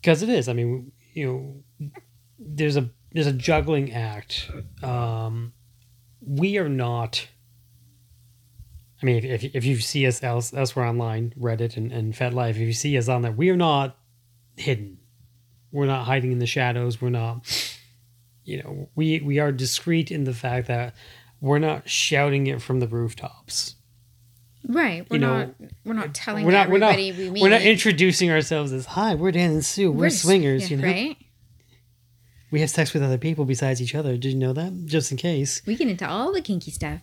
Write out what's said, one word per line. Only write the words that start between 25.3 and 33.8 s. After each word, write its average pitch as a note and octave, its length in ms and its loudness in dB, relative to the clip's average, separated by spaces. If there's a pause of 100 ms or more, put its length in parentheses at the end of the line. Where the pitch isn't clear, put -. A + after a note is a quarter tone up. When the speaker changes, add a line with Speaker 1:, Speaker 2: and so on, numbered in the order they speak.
Speaker 2:
not, C3 160 -6 (300)
we're A3 100 -6
not F3+ 200 -4
telling G#3 300 -4
Speaker 1:
we're E3+ 80 6
not, G3 180 8
we're F#3+ 80 6
not, G#3 160 6
Speaker 2:
everybody F#3+ 360 -2
we G3+ 120 -4
Speaker 1:
we're F#3+ 80 8
not G3+ 100 8
Speaker 2:
meet. G3+ 100 8
Speaker 1:
introducing F#3 600 4
ourselves D3+ 420 2
as, C3 140 -6
"Hi, G3+ 280 0
we're E3+ 160 2
Dan F3 220 2
and D#3 120 0
Sue. F#3+ 280 2
We're C#3+ 80 0
Speaker 2:
We're E3+ 60 4
s-, F3 160 2
Speaker 1:
swingers," D#3 480 4
Speaker 2:
yeah, C#3+ 60 0
Speaker 1:
you C3+ 60 0
know? F3+ 60 2
Speaker 2:
right? A3 280 -2 (1300)
Speaker 1:
We D#3 100 2
have D#3 100 0
sex - 240 0
with D3 80 2
other C3 160 2
people D3+ 260 -2
besides C3 380 0